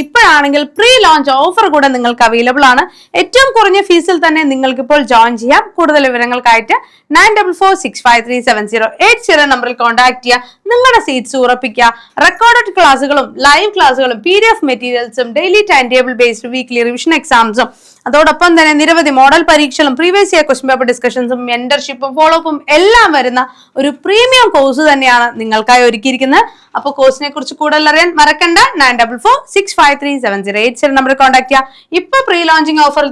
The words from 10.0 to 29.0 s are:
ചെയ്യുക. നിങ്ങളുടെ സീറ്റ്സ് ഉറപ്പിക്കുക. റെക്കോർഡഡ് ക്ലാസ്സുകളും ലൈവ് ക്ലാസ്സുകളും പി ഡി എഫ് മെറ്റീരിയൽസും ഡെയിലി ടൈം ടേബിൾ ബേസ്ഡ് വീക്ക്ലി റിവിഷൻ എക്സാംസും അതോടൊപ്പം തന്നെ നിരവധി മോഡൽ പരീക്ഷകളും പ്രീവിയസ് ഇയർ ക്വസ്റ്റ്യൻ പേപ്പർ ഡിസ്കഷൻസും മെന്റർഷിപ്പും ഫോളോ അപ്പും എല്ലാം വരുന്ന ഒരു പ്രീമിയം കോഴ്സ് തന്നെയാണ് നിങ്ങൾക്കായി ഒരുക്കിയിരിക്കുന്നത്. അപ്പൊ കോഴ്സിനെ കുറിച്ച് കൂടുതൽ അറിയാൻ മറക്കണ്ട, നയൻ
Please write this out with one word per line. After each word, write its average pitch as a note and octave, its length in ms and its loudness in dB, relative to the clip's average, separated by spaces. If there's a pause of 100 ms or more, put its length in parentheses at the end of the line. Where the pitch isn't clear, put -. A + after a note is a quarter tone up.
ചെയ്യുക. B3 180 0 (300)
നിങ്ങളുടെ B4 340 2
സീറ്റ്സ് C4 360 -6
ഉറപ്പിക്കുക. B3 500 0 (320)
റെക്കോർഡഡ് A4 520 2
ക്ലാസ്സുകളും C#4 500 2 (200)
ലൈവ് F4 280 2
ക്ലാസ്സുകളും C4 520 0
പി F4+ 160 2
ഡി A4+ 100 4
എഫ് G#4+ 180 -8
മെറ്റീരിയൽസും B3 580 -6 (100)
ഡെയിലി F#4 220 0 (100)
ടൈം C4 240 2
ടേബിൾ B3+ 180 0 (100)
ബേസ്ഡ് A#3 320 -4
വീക്ക്ലി B3 340 -4
റിവിഷൻ B3 300 -4
എക്സാംസും A#3 760 -2 (140)
അതോടൊപ്പം D#4 480 2
തന്നെ D#4 220 2
നിരവധി D#4 400 0
മോഡൽ C#4 300 4
പരീക്ഷകളും D4 500 0
പ്രീവിയസ് F#4 360 0
ഇയർ D#4 120 4
ക്വസ്റ്റ്യൻ C4 240 -4
പേപ്പർ C4 180 -2
ഡിസ്കഷൻസും B3 560 -4
മെന്റർഷിപ്പും B3+ 720 -6
ഫോളോ D#4 220 2
അപ്പും D#4+ 260 -8 (120)
എല്ലാം G#4 400 4
വരുന്ന B3+ 240 -2 (380)
ഒരു C#4 100 -2 (160)
പ്രീമിയം A#4+ 500 2
കോഴ്സ് C4+ 360 0
തന്നെയാണ് A#3+ 480 0
നിങ്ങൾക്കായി A3 480 0
ഒരുക്കിയിരിക്കുന്നത്. C4 580 0 (320)
അപ്പൊ C#4 220 -6
കോഴ്സിനെ C4 300 0
കുറിച്ച് C#4+ 320 -12
കൂടുതൽ D4+ 280 0
അറിയാൻ D#4+ 300 0
മറക്കണ്ട, D#4 400 2 (220)
നയൻ B3+ 200 2